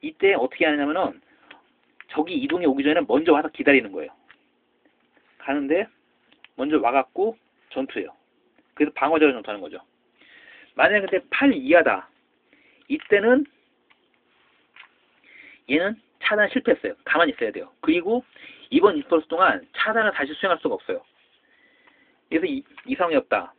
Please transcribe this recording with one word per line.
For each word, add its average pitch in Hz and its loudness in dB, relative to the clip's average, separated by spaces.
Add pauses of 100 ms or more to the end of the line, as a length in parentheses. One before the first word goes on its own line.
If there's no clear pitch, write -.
이때 190 0
어떻게 208 -2
하냐면은 151 -2 (880)
적이 165 -4
이동해 156 -2
오기 139 0
전에 151 2
먼저 156 0
와서 151 0
기다리는 131 0
거예요. 78 -10 (1300)
가는데 147 -2 (720)
먼저 151 -2
와갖고 143 0 (340)
전투해요. 127 -10 (600)
그래서 147 -2
방어적으로 156 2
전투하는 104 -10
거죠. 92 -16 (960)
만약에 185 4
근데 185 -2
팔 - 2
이하다. 143 2 (800)
이때는 233 2 (2250)
얘는 180 -2 (220)
차단 208 2
실패했어요. - -2 (100)
가만히 156 2
있어야 110 -4
돼요. 87 -12 (120)
그리고 175 0 (460)
이번 226 4
인펄스 156 0
동안 165 0
차단을 220 0
다시 143 -6
수행할 170 -2
수가 120 -4
없어요. - -8 (1300)
그래서 160 -2
이, 139 -6 (220)
이 262 -4
상황이었다. 135 -2